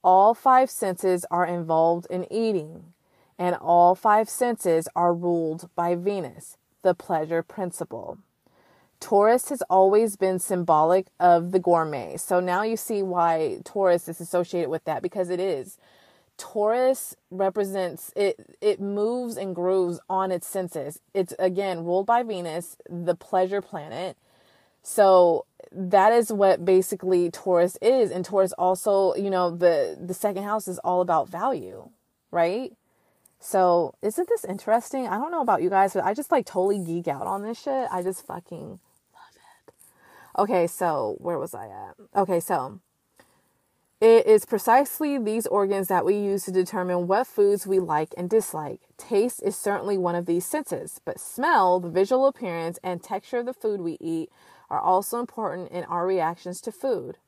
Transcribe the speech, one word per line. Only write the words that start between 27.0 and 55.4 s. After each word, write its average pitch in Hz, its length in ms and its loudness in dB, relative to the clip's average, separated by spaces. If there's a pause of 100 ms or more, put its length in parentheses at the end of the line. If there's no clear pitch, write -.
Taurus 180 520 0
is. 233 280 4
And 180 140 -6
Taurus 190 300 0
also, 190 600 2
you 196 140 -4
know, 180 220 0
the, 165 480 2
the 180 140 -10
second 196 300 -4
house 208 260 -4
is 180 100 -10
all 180 220 0
about 170 260 0
value, 170 640 -8 (420)
right? 175 400 -2 (680)
So 175 600 2
isn't 339 280 -4
this 466 160 -2
interesting? 233 600 -4
I 190 100 -4
don't 285 140 -6
know 330 100 -4
about 226 200 0
you 180 80 -2
guys, 196 240 2
but 185 120 -2
I 196 80 -2
just, 269 180 -6
like, 269 140 2
totally 196 340 0
geek 170 300 -6
out 139 180 -6
on 196 160 -6
this 226 180 -10
shit. 269 300 -4
I 185 100 -4
just 185 240 -6
fucking 175 540 -14 (340)
love - 220 -20
it. - 380 -20 (680)
Okay, 190 260 2
so 147 520 -2
where 170 180 -6
was 131 160 -8
I 104 120 -14
at? 98 300 -16 (200)
Okay, 190 240 0
so 165 400 -6 (1200)
it 226 260 8
is 214 180 6
precisely 277 720 0
these 220 280 -4
organs 196 440 0
that 180 160 2
we 190 100 2
use 202 300 -2
to 190 80 -8
determine 180 520 -2
what 202 220 0
foods 202 400 0
we 190 120 2
like 156 360 -2
and 175 140 -6
dislike. 160 500 -2 (180)
Taste 226 460 -2
is 196 140 -4
certainly 202 400 -4
one 175 180 -2
of 175 100 -4
these 175 200 -2
senses, - 580 -8
but - 160 -10
smell, 214 640 2
the 175 80 -8
visual 196 360 2
appearance, 175 560 -4
and 180 220 -8
texture 220 360 -8
of 240 60 -6
the 254 80 -8
food 208 280 -4
we 165 180 -6
eat 165 320 -6 (380)
are - 100 -4
also 196 400 0
important 196 520 -8